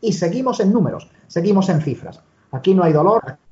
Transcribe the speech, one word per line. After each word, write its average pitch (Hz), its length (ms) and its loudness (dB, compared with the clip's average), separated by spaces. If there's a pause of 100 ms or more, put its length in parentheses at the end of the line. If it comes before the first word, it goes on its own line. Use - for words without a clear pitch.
Y 220 120 -2
seguimos 233 480 -4
en 196 120 2
números, 180 380 -2 (160)
seguimos 190 420 0
en 165 120 2
cifras. - 420 -8 (300)
Aquí 135 220 2
no 185 100 4
hay 160 80 4
dolor 185 460 2 (140)